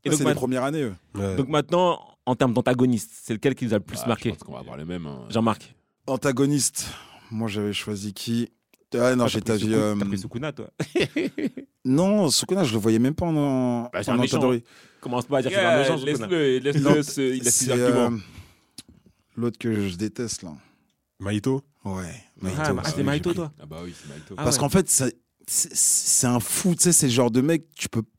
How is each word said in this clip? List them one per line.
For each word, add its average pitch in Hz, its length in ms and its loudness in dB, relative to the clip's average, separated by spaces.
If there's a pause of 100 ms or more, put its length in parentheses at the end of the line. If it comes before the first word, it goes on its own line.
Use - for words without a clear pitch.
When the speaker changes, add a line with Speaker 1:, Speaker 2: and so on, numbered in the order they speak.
Speaker 1:
Ça, 139 40 2
Speaker 2:
donc 151 80 4
Speaker 1:
c'est 147 40 0
les 151 60 2
Speaker 2:
ma-, 147 60 2
Speaker 1:
premières 127 280 -2
années, 147 200 -2
eux. 107 100 -4 (220)
Speaker 3:
Ouais. 98 200 -2
Speaker 2:
donc 131 140 -2
maintenant, 170 500 2 (260)
en 123 120 2
termes 127 160 2
d'antagoniste, 123 580 2 (140)
c'est 117 80 -4
lequel 127 220 0
qui 127 100 -6
vous 110 80 0
a 107 60 2
le - 40 -4
plus - 200 -12
Speaker 4:
Ah, 123 40 -2
Speaker 2:
marqué ? 117 220 -2
Speaker 4:
je 90 60 -6
pense - 100 -20
qu'on - 80 -16
va 62 60 -12
avoir 65 180 -14
les 76 80 -12
mêmes, 87 220 -8
hein. 65 220 -14
Speaker 2:
Jean-Marc. 113 460 -2 (320)
Speaker 1:
Antagoniste. 139 800 0 (440)
Moi, 113 200 -4
j'avais 104 240 -4
choisi 104 400 -6
qui ? 117 340 -4 (460)
Ah 120 220 4
non, 123 100 4
Speaker 2:
Toi, - 20 2
Speaker 1:
j'ai 107 140 0
Speaker 2:
t'as 107 160 0
pris 98 60 0
Speaker 1:
ta 107 40 0
vie, 110 60 2
Speaker 2:
Suku-, - 20 2
Speaker 1:
euh, 107 240 2
Speaker 2:
t'as 101 60 0
pris 101 140 -4
Sukuna, 120 340 -8
toi. 117 160 -14 (260)
<laughs> 185 140 0 (760)
Speaker 1:
Non, 180 440 2
Sukuna, 185 340 0
je 113 100 0
le 113 60 0
voyais 110 200 4
même 135 160 2
pas 185 100 -2
en, 131 680 0
Speaker 2:
Bah, 98 120 -4
c'est - 80 -4
Speaker 1:
en 120 40 2
Speaker 2:
un - 20 2
méchant. 123 200 2
Speaker 1:
Itadori. 123 260 2 (380)
Speaker 2:
Commence 123 240 -4
pas 139 140 0
à - 20 0
dire 131 100 -2
que 190 40 -4
c'est 196 60 2
Speaker 4:
Yeah, 170 140 4
Speaker 2:
un 147 60 4
méchant, 135 160 2
Sukuna. 143 200 -2 (100)
Speaker 4:
laisse-le, 147 320 2
laisse-le, 143 220 0
Speaker 1:
Non, 143 220 6
Speaker 4:
c'est, 131 340 -2
il 123 100 -2
a 120 40 2
ses 127 140 2
Speaker 1:
c'est, 131 60 0
Speaker 4:
arguments. 120 440 4
Speaker 1:
euh, 107 40 -6 (1160)
l'autre 117 220 -4
que 107 320 0
je 90 60 -6
déteste, 107 480 -6
là. 85 80 -14 (680)
Speaker 3:
Mahito. 104 420 -2 (240)
Speaker 1:
Ouais, 98 80 -6 (100)
Speaker 2:
Ah, 87 280 -14 (100)
Speaker 1:
Mahito. 139 340 -2
Speaker 2:
bah, 87 100 -6
ah, 151 40 0
c'est 156 80 -4
Speaker 3:
oui, 143 60 0
Speaker 2:
Mahito, 151 260 0
Speaker 3:
j'ai 170 60 -2
Speaker 2:
toi. 160 160 -6 (100)
Speaker 4:
Ah 151 40 -18
bah 147 180 -14
oui, 87 160 -12
c'est 147 100 -20
Mahito. 78 280 -16
Speaker 2:
Ah 147 60 -6
Speaker 1:
Parce 131 140 2
Speaker 2:
ouais. - 20 -2
Speaker 1:
qu'en 139 100 0
fait, 190 200 2
ça, 131 180 2 (400)
c'est, - 260 -2
c'est - 540 2
un 123 120 2
fou, 170 360 0
tu - 80 0
sais, 180 80 6
c'est 151 160 4
le 123 60 2
genre 120 180 4
de 127 100 4
mec, 156 220 2 (120)
tu - 140 -8
peux 113 140 -2 (160)